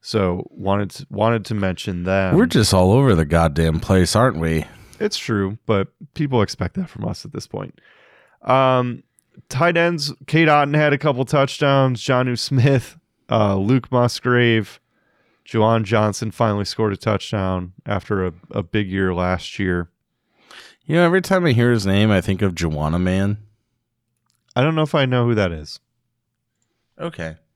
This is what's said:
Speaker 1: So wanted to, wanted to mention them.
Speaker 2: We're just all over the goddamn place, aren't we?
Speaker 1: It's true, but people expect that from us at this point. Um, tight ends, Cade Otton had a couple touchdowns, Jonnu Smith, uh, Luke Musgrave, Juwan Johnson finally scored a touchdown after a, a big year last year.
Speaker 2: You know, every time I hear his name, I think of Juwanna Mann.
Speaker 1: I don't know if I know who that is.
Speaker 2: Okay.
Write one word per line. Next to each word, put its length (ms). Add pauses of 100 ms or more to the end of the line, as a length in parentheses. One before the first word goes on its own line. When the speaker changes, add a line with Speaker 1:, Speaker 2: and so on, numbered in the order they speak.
Speaker 1:
So 500
wanted 420
to, 180
wanted 340
to 100
mention 500
them. 320
Speaker 2:
We're 100
just 260
all 180
over 240
the 120
goddamn 540
place, 360
aren't 220
we? 260 (340)
Speaker 1:
It's 200
true, 480
but 220 (260)
people 260
expect 360
that 120
from 160
us 220
at 60
this 140
point. 320 (640)
Um, 600 (480)
tight 260
ends, 360 (140)
Cade 220
Otton 260
had 200
a 40
couple 280
touchdowns, 760
Jonnu 360
Smith, 580 (320)
uh, 280
Luke 360
Musgrave, 880 (680)
Juwan 320
Johnson 480
finally 340
scored 280
a 40
touchdown 760 (120)
after 400
a, 80 (200)
a 100
big 260
year 240
last 460
year. 320 (960)
Speaker 2:
You 80
know, 100
every 180
time 220
I 60
hear 220
his 120
name, 280
I 80
think 200
of 140
Juwanna 460
Mann. 380 (1160)
Speaker 1:
I 80
don't 140
know 60
if 120
I 120
know 180
who 100
that 160
is. 300 (1200)
Speaker 2:
Okay. 340 (220)